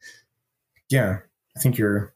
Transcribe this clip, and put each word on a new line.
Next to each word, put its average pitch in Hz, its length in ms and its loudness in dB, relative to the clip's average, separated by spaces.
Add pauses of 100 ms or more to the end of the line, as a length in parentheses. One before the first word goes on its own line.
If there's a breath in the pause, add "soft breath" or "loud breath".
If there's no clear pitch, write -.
(880 loud breath)
Yeah, 107 300 0 (360)
I - 40 -8
think 123 180 2
you're, 104 380 0